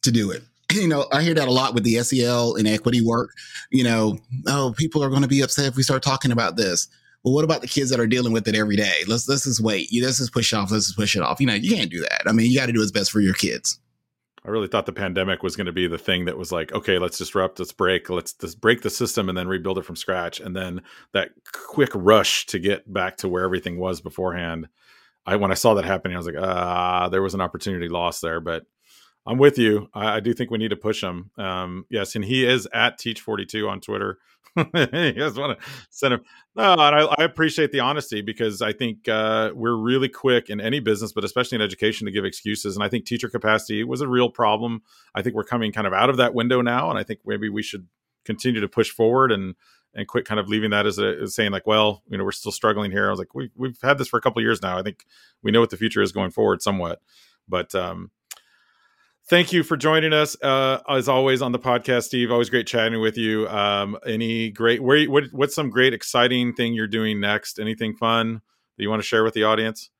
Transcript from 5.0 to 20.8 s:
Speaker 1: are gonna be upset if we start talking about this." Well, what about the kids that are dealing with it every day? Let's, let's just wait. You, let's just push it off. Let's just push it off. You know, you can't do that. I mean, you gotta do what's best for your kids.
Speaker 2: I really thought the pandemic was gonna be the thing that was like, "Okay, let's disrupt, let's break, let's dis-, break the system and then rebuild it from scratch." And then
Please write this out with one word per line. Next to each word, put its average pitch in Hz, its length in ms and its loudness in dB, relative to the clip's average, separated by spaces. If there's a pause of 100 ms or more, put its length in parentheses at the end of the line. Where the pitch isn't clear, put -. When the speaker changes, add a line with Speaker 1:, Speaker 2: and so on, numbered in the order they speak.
Speaker 1:
are 135 60 0
gonna 139 180 2
be 139 140 4
upset 139 240 0
if 127 100 -2
we 131 80 2
start 131 180 0
talking 131 300 0
about 104 240 0
this." 95 320 0 (340)
Well, 127 100 2
what 151 120 4
about 156 160 0
the 127 80 -10
kids 139 200 0
that 127 120 2
are 113 60 4
dealing 123 280 2
with 110 140 0
it 104 60 2
every 107 220 2
day? 92 300 2
Let's, 117 200 0
let's 135 180 0
just 120 140 0
wait. 110 320 0
You, 120 140 0
let's 127 140 0
just 123 160 -4
push 117 180 0
it 113 40 0
off. 101 140 -2
Let's 107 180 0
just - 100 -6
push 104 180 0
it 90 60 0
off. - 180 -2
You 135 60 2
know, 117 80 2
you 120 200 0
can't 113 160 -2
do 82 100 -8
that. - 260 -2
I 107 60 2
mean, 117 180 4
you 131 80 4
gotta 127 140 0
do 113 80 2
what's 107 100 0
best 98 200 -2
for 107 100 2
your 95 120 4
kids. - 480 -4 (640)
Speaker 2:
I 98 60 -10
really 107 180 -2
thought 101 160 0
the 95 80 -6
pandemic 92 500 -2
was 90 140 -4
gonna 90 160 -6
be 90 140 0
the 82 100 -2
thing 90 280 0
that 87 120 -4
was 82 140 -8
like, 82 220 -4
"Okay, 98 260 0
let's 87 180 -2
disrupt, 92 440 -2
let's 87 120 -8
break, 92 380 0
let's 87 220 -6
dis-, 85 220 -12
break 117 280 2
the 107 80 -2
system 110 380 -2
and 92 100 -4
then 90 100 -6
rebuild 95 300 -2
it 87 80 -8
from 85 100 -12
scratch." 87 440 -4
And 92 160 -10
then 90 260 -8 (300)